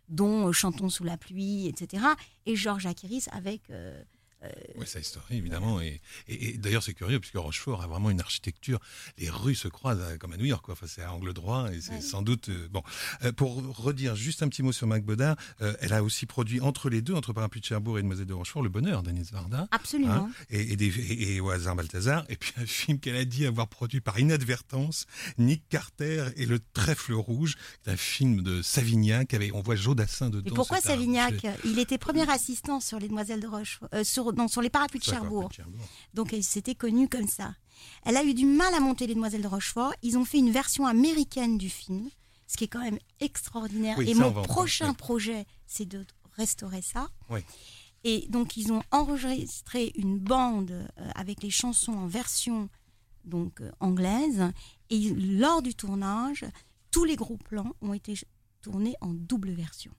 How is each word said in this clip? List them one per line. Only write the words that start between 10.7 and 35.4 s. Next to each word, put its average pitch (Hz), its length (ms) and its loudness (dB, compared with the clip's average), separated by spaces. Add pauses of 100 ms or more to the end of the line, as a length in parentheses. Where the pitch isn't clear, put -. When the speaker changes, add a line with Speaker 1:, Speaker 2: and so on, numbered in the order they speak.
Speaker 2:
Enfin, - 140 -12
c'est - 140 -12
à 87 120 -8
angle 90 200 -6
droit, 107 380 -2
et 85 100 -6
c'est 90 120 -8
Speaker 1:
Ouais. - 80 -8
Speaker 2:
sans 98 200 -4
doute, 113 280 0
euh, 87 200 -6
bon. 95 140 -4 (400)
Euh, 123 80 2
pour 127 320 0 (140)
redire 131 380 0
juste 131 280 -2
un 147 60 4
petit 135 120 -4
mot 131 120 2
sur - 120 -2
Mac 110 180 2
Bodard, 120 340 2 (240)
euh, 104 180 0
elle - 140 0
a 107 100 6
aussi 107 240 0
produit 123 320 0
entre 135 300 0
les 113 120 2
deux, 165 140 -2
entre 131 180 -2
Parapluies 110 280 -2
de - 40 -12
Cherbourg 110 320 -2
et 101 60 0
Demoiselles 95 240 -2
de 95 60 -4
Rochefort, 92 280 -4
Le 110 80 2
Bonheur 113 320 0
d'Agnès 85 300 -2
Varda. 110 400 -4
Speaker 1:
Absolument. 262 420 2
Speaker 2:
Hein, 190 180 2 (180)
et, 107 240 0
et - 20 0
des, 101 120 4
et, 101 480 0
et 95 60 0
Au 95 80 0
hasard 90 280 0
Balthazar. 98 520 0
Et 113 60 -4
puis - 220 -6
un 120 80 -4
film 139 340 0
qu'elle 123 160 -2
a 127 100 0
dit 131 220 0
avoir 113 200 0
produit 123 340 -4
par 110 180 -2
inadvertance, 135 880 0 (320)
Nick 139 300 6
Carter 151 680 -2
et 139 100 -2
Le 117 140 2
Trèfle - 540 0
Rouge, 120 420 0 (320)
un 95 100 0
film 113 460 4
de 90 180 0
Savignac, 113 720 4
avec, 101 220 0
on 101 60 -2
voit 110 160 0
Jodassin 110 520 2
dedans, 98 220 -2
Speaker 1:
Et - 20 -4
pourquoi 359 280 2
Speaker 2:
c'est - 80 0
un 285 60 4
Speaker 1:
Savignac ? 240 400 2
Speaker 2:
sujet. 202 280 -4
Speaker 1:
Il 226 160 2
était 254 180 2
premier 311 320 2
assistant 269 500 0
sur 220 200 -6
Les 208 80 -6
Demoiselles 214 320 -4
de 220 80 -6
Rochefort, 214 460 -8
euh, 214 100 2
sur, 233 320 0
non, 233 140 2
sur 247 120 0
Les 240 80 2
Parapluies 285 300 2
de - 60 -4
Speaker 2:
Sur - 80 2
Les 247 60 0
Speaker 1:
Cherbourg. 208 300 -2